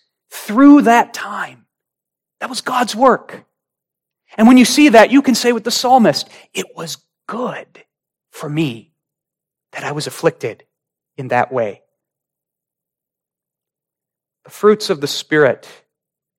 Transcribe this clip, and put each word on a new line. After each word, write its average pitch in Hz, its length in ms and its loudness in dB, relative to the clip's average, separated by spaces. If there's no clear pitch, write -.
through 277 520 4
that 226 320 0
time. - 520 -14
That - 100 -10
was 247 100 -10
God's 247 360 -4
work. 240 480 0
And 220 100 4
when 254 80 8
you 247 80 6
see 294 240 2
that, 214 220 6
you 269 100 4
can 277 140 0
say 240 180 -2
with 226 120 -8
the 240 60 -6
psalmist, 233 600 0
"It - 200 -12
was 165 220 -14
good - 580 -12
for - 180 -14
me 147 460 -6
that - 120 -14
I 151 80 -10
was 147 140 -10
afflicted - 580 -6
in 131 100 -14
that 123 240 -4
way." 110 300 -6
The 156 60 -20
fruits 208 380 0
of 156 140 -6
the 143 40 -4
Spirit 147 640 -2